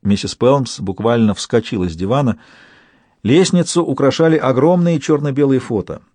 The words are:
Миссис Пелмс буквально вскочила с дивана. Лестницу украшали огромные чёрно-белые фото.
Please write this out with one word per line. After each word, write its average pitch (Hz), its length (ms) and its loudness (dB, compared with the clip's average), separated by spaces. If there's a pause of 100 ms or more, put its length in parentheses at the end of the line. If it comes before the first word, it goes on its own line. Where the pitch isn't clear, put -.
Миссис 101 300 -2
Пелмс 127 440 0
буквально 107 540 0
вскочила 107 540 -4
с 80 80 -8
дивана. 113 420 -2 (840)
Лестницу 170 600 2
украшали 151 540 0
огромные 156 640 2
чёрно-белые 143 580 0
фото. 101 420 -6 (140)